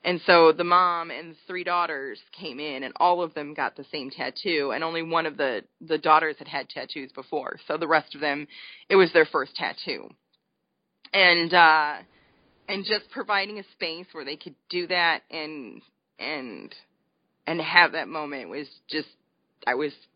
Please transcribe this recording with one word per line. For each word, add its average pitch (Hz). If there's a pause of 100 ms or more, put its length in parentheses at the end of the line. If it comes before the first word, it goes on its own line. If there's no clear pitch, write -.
And 175
so 165
the 170
mom 175
and 160
the 147 (100)
three 180
daughters 165 (200)
came 143
in, 139
and 127
all 175
of 160
them 147
got 143
the 143
same 139
tattoo, 143
and 156
only 165
one 165
of 147
the, 127 (180)
the 160
daughters 156
had 147
had 139
tattoos 135
before. 135 (100)
So 151
the 160
rest 151
of 143
them, 147 (420)
it 196
was 185
their 160
first -
tattoo. 117 (1040)
And, 175
uh, 156 (760)
and 202
just 214
providing 214
a 190 (100)
space 170
where 151
they 147
could 151 (140)
do 175
that 170 (100)
and 151 (380)
and, 123 (720)
and 165
have 165
that 156
moment 143
was 139 (220)
just, 151 (580)
I 123
was 143 (240)